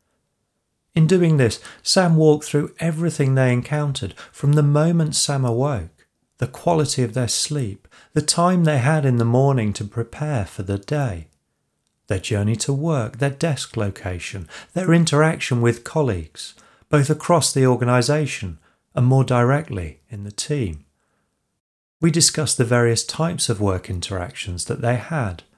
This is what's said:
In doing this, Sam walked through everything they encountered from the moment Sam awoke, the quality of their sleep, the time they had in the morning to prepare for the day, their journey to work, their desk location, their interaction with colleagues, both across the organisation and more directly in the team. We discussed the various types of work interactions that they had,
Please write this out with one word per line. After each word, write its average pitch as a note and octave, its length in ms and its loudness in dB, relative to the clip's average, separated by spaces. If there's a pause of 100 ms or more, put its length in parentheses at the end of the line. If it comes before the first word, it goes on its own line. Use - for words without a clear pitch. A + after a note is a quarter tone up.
(960)
In D#3+ 100 6
doing E3 320 4
this, A#2+ 220 2 (240)
Sam F3 320 2
walked D3+ 300 4
through - 340 -2
everything D#3 560 0
they B2+ 180 4
encountered C3 600 -4 (160)
from C#3+ 220 0
the D3+ 100 4
moment D3+ 520 2
Sam C#3 300 -2
awoke, A#2+ 600 -4 (320)
the B2 80 -4
quality D3+ 560 0
of G#2+ 100 -2
their A#2+ 140 -2
sleep, B2 600 -6 (260)
the D3+ 100 2
time F3 400 2
they D3+ 160 4
had D3 260 2
in B2+ 120 2
the A#2 80 2
morning A#2+ 480 2
to G#2+ 120 -6
prepare A#2+ 580 -6
for - 200 -10
the G2 160 -4
day, A2+ 480 -4 (800)
their G2+ 100 -2
journey G#2 380 0
to C#3 180 -4
work, C#3 460 -2
their C#3 100 0
desk C#3 480 -4
location, F#2+ 720 -6 (240)
their F3+ 180 0
interaction D#3+ 680 2
with A#2 220 2
colleagues, A2 720 -4 (340)
both C#3+ 220 2
across D#3 420 2
the C3 140 4
organisation B2 920 0 (380)
and B2 100 2
more C3 180 4
directly A#2+ 760 0 (100)
in G2+ 140 -12
the G2+ 80 -12
team. G2+ 520 -6 (1160)
We E3 80 4
discussed D#3 480 0
the B2+ 80 2
various A#2 380 2
types - 460 -4
of G#2 120 -4
work F#2+ 260 -2
interactions F2+ 800 -8
that - 160 -6
they A#2+ 140 0
had, A2 480 -6 (140)